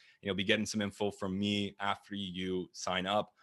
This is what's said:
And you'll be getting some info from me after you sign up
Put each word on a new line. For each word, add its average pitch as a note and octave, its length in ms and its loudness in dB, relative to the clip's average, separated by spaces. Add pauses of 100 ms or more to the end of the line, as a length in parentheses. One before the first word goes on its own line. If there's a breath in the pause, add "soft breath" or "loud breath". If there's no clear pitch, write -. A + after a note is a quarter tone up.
(200 soft breath)
And G2+ 60 -4
you'll F#2+ 80 0
be G2 80 -2
getting G#2 240 4
some G#2+ 140 -2
info G2+ 280 0
from F#2+ 300 -4
me G2+ 400 0
after G2+ 340 -2
you F#2 600 -4
sign F#2 340 -2
up G#2 360 2